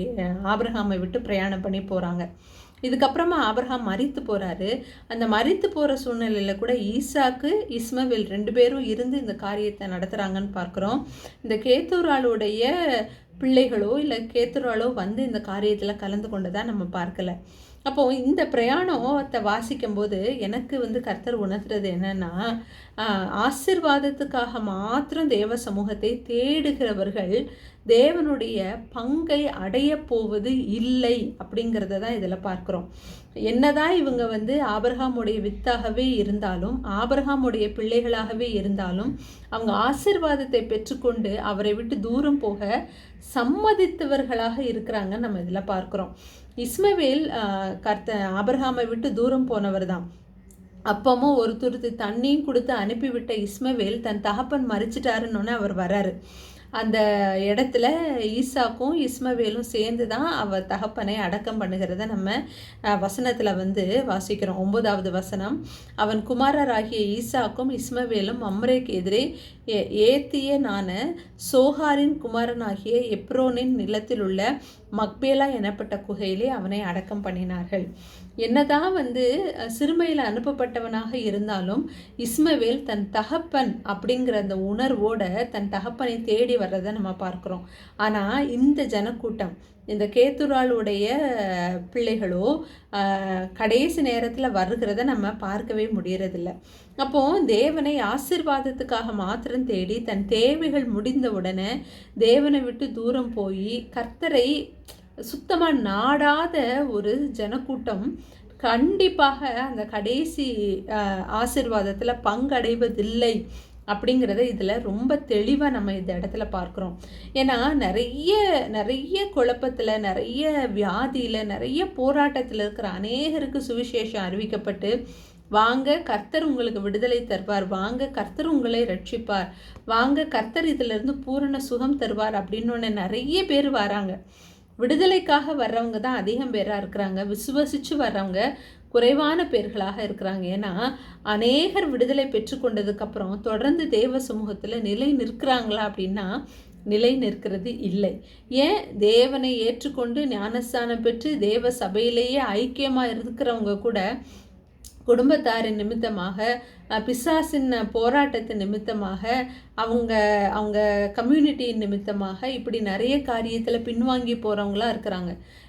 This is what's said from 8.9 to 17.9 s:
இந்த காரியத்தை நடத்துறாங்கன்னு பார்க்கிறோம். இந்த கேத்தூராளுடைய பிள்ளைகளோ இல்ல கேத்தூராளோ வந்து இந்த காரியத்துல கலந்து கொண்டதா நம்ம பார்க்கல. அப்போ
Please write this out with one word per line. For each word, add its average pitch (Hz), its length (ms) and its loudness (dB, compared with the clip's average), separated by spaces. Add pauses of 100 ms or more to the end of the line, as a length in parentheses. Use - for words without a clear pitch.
இந்த 214 160 -4
காரியத்தை 208 540 -4
நடத்துறாங்கன்னு 190 640 -4
பார்க்கிறோம். 196 560 -2 (340)
இந்த 220 120 -2
கேத்தூராளுடைய 254 1200 2 (640)
பிள்ளைகளோ 254 580 4
இல்ல 285 200 0
கேத்தூராளோ 240 760 0
வந்து 208 280 -2
இந்த 226 160 -2
காரியத்துல 202 580 -2
கலந்து 202 320 -4
கொண்டதா 196 360 -4
நம்ம 208 280 -2
பார்க்கல. 185 440 -4 (460)
அப்போ 269 320 2